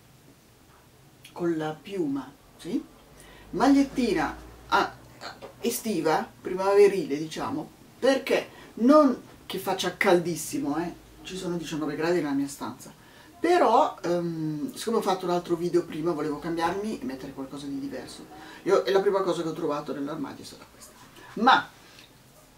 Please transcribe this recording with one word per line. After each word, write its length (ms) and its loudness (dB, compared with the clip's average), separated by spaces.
con 260 -2
la 220 -6
piuma, 520 -6
sì? 260 -6
Magliettina, 840 2
ah, 260 2
estiva, 680 0
primaverile, 760 4
diciamo, 520 -6
perché 500 2
non 460 6
che 140 -8
faccia 360 -4
caldissimo, 840 2
eh, 160 -4
ci 140 -12
sono 200 -4
diciannove 380 -6
gradi 200 0
nella 160 0
mia 160 0
stanza, 440 -12
però, 640 4
ehm, 720 -2
siccome 240 -2
ho 40 0
fatto 260 -2
l'altro 280 0
video 300 0
prima, 260 -4
volevo 280 -4
cambiarmi 600 -4
e 60 -10
mettere 260 -10
qualcosa 360 -10
di 120 -6
diverso. 460 -10
Io, 200 4
è 80 -2
la 100 4
prima 200 2
cosa 220 -2
che 60 -4
ho 40 -6
trovato 400 -4
nell'armadio 500 -8
è 40 -16
stata 240 -20
questa. 220 -20
Ma, 360 4